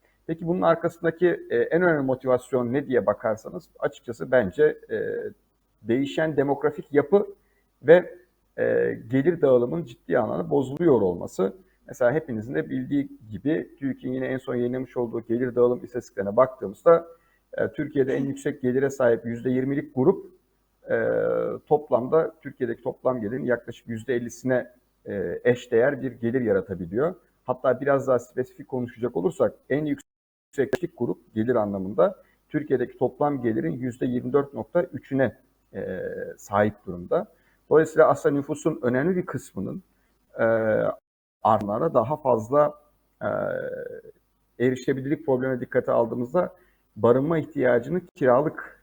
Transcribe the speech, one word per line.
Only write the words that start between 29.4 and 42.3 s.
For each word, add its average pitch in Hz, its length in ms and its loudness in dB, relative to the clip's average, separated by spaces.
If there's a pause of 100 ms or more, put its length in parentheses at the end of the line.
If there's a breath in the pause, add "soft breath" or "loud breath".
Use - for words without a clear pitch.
en 147 140 0
yüksek - 1120 -6
grup - 360 -6
gelir 113 200 0
anlamında 104 680 0 (260 soft breath)
Türkiye'deki 135 500 -2
toplam 135 440 0
gelirin 120 300 -2
yüzde 127 340 -6
yirmi 123 260 -4
dört 139 220 0
nokta 127 280 -2
üçüne, 135 540 -2 (380)
e, 95 260 -8 (360)
sahip 104 380 0 (120)
durumda. 90 400 -4 (440 soft breath)
Dolayısıyla 156 380 6
aslında 143 260 2
nüfusun 151 480 -4
önemli 135 340 0
bir 180 100 -2
kısmının, 127 560 -8 (560)
e, 120 60 2 (1000)
artılara 107 520 0
daha 131 220 2
fazla, 131 580 2 (480)